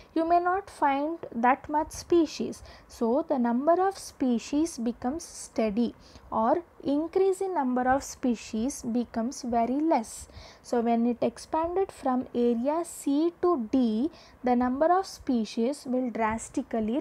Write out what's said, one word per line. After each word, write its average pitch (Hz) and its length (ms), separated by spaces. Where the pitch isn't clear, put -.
you 330 120
may 349 140
not 359 300
find 294 480
that 247 380
much 302 220
species. - 720
So 247 400
the 294 100
number 247 360
of 392 120
species 285 800
becomes 240 460
steady, - 720
or 254 320
increase 330 600
in 381 120
number 254 280
of 262 200
species 240 800
becomes 240 600
very 240 360
less. 294 480
So 240 180
when 233 260
it 240 140
expanded 339 720
from 254 420
area 240 500
C 311 480
to 330 280
D, 247 400
the 247 140
number 254 340
of 370 160
species 240 800
will 254 240
drastically 226 920